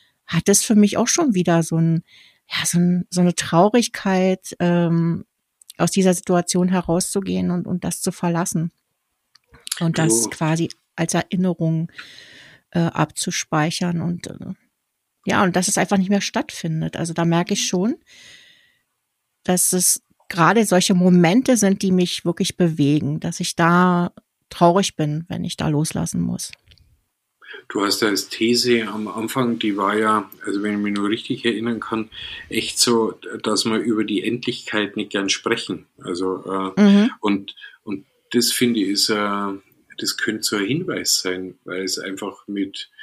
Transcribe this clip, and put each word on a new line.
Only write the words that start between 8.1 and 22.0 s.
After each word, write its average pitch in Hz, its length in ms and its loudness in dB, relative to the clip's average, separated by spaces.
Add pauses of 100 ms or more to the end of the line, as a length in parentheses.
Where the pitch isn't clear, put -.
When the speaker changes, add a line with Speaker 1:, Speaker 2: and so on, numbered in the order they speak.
Speaker 1:
verlassen 170 600 -2 (1080)
und 165 200 0
das 117 240 2
Speaker 2:
Jo. - 60 -4
Speaker 1:
quasi 165 400 -2 (260)
als 165 180 -4
Erinnerung, 170 800 -2 (800)
äh, 175 80 0
abzuspeichern 165 1200 -2
und, 170 260 -6
äh, - 260 -12 (720)
ja, 202 180 2
und 180 120 2
dass 185 120 2
es - 100 0
einfach 180 200 2
nicht 190 120 2
mehr 202 120 2
stattfindet. 160 760 -4
Also 165 160 -4
da 170 100 -2
merke 170 300 2
ich - 140 -2
schon, 196 280 0 (1500)
dass 180 300 0
es - 300 0 (260)
gerade 185 360 4
solche 180 280 2
Momente 180 640 6
sind, 196 240 2
die 190 100 0
mich 180 340 0